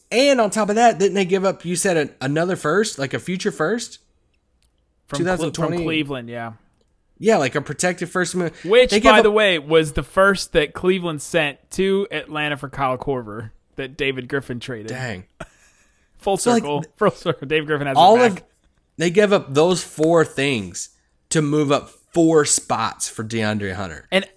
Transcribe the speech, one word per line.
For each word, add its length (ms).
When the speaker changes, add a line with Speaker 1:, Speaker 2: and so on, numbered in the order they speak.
Speaker 1:
And 280
on 100
top 180
of 80
that, 240
didn't 140
they 120
give 180
up, 200
you 120
said, 200
a, 280
another 320
first, 440
like 120
a 60
future 320
first? 480
Speaker 2:
From 80
Cle-, 20
Speaker 1:
Two 60
thousand 280
twenty? 260
Speaker 2:
from 80
Cleveland, 440
yeah. 220
Speaker 1:
Yeah, 200
like 180
a 40
protected 500
first 260
move. 280
Speaker 2:
Which, 260
Speaker 1:
They 100
gave 120
Speaker 2:
by 60
Speaker 1:
up 60
Speaker 2:
the 80
way, 260
was 360
the 100
first 480
that 200
Cleveland 480
sent 520
to 400
Atlanta 440
for 140
Kyle 260
Korver 540
that 220
David 320
Griffin 320
traded. 280
Speaker 1:
Dang. 360
Speaker 2:
<laughs> 800
Full 180
Speaker 1:
So, 140
like, 120
Speaker 2:
circle. 220
Full 160
circle. 340
David 220
Griffin 180
has 100
Speaker 1:
all 200
Speaker 2:
his 180
back. 80
Speaker 1:
of, 60
they 140
gave 220
up 220
those 300
four 400
things 640
to 120
move 300
up 200
four 540
spots 640
for 140
DeAndre 520
Hunter. 360
Speaker 2:
And 140